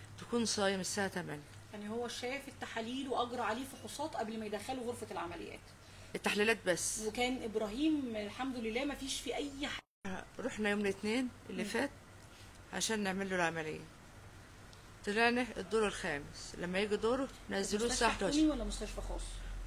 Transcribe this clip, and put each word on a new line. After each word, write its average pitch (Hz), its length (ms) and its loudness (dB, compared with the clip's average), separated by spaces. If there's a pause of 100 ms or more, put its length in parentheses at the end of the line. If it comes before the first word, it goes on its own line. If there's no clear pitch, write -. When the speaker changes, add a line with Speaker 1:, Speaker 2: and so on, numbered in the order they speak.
(200)
Speaker 1:
تكون 233 260 2
صايم 196 340 4
الساعة 190 280 2
تمانية". 156 340 -4 (320)
Speaker 2:
يعني 208 160 -6
هو 233 180 -2
شاف 262 400 -4
التحاليل 247 640 -4
وأجرى 240 320 2
عليه 226 240 2
فحوصات - 500 -6
قبل 220 240 0
ما 220 60 -4
يدخله 214 360 -2
غرفة 226 300 -4
العمليات؟ 175 480 -4 (560)
Speaker 1:
التحليلات 208 420 6 (100)
بس. 180 400 2
Speaker 2:
وكان 247 360 2
إبراهيم 226 720 2
الحمد 226 400 -2
لله 233 300 2
ما 285 100 0
فيش 269 260 -4
في - 140 -2
أي 285 160 -2 (160)
حاجة. - 580 -6 (140)
Speaker 1:
رحنا 214 300 2
يوم 208 100 4
الاثنين 214 500 2 (200)
اللي 185 140 -2
Speaker 2:
مم. 202 60 -2
Speaker 1:
فات 240 200 2 (840)
عشان 214 260 2
نعمل 196 300 0
له 185 60 0
العملية. 160 440 0 (1300)
طلعنا 233 400 4 (120)
الدور 202 300 2
الخامس، 151 680 -4
لما 175 220 0
يجي 208 180 2
دوره 247 300 4 (220)
نزلوه 196 100 2 (240)
Speaker 2:
مستشفى 240 100 2
Speaker 1:
الساعة 240 180 6
Speaker 2:
حكومي 208 200 2
Speaker 1:
حداشر. 311 200 8
Speaker 2:
ولا 240 120 0
مستشفى 208 380 -4
خاص؟ - 200 -4 (460)